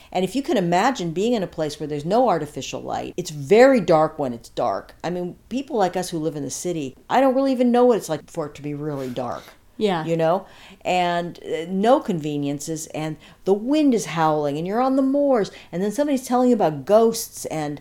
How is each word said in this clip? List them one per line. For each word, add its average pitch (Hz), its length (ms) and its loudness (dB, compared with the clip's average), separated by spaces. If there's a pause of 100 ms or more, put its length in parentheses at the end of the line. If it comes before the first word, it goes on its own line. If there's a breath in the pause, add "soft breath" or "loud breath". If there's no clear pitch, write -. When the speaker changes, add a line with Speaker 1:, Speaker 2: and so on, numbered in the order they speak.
(120)
Speaker 1:
and 185 120 0
if 190 120 -4
you 277 60 0
can 285 160 -2
imagine 180 540 0
being 202 200 0
in 220 100 0
a 175 40 -4
place 156 340 -6
where 156 60 -6
there's 143 180 -6
no 226 240 2
artificial 143 540 -4
light, 127 340 -8
it's 170 140 -6
very 208 500 6
dark 156 380 2
when 131 160 -4
it's - 160 -16
dark. 110 520 -4
I 151 80 -6
mean, 180 260 -8 (120)
people 269 300 -8
like 185 180 0
us 180 140 -4
who 170 80 -6
live 156 180 -4
in 147 80 -6
the 135 60 -8
city, 160 440 -6 (140)
I 240 140 2
don't 269 120 2
really 269 180 0
even 247 200 2
know 247 140 6
what 240 100 6
it's 180 140 -6
like 151 200 -6
for 160 160 -6
it 147 100 -16
to 139 60 -16
be 147 120 -6
really 143 340 -6
dark. 120 360 -8 (340)
Speaker 2:
Yeah. 185 260 0
Speaker 1:
You 165 100 -2
know? 165 300 2 (400 loud breath)
And, 175 580 -2
uh, 156 280 -6
no 220 300 4
conveniences, 147 880 -4
and 156 280 -8 (300 loud breath)
the 190 80 4
wind 269 400 2
is 185 120 0
howling, 151 520 0
and 165 80 -6
you're 208 140 -2
on 262 160 0
the 277 60 2
moors, 269 480 2 (220 loud breath)
and 170 100 -4
then 208 80 0
somebody's 269 360 -2
telling 247 240 4
you 247 40 6
about 156 300 0
ghosts 226 640 2
and, 147 340 -6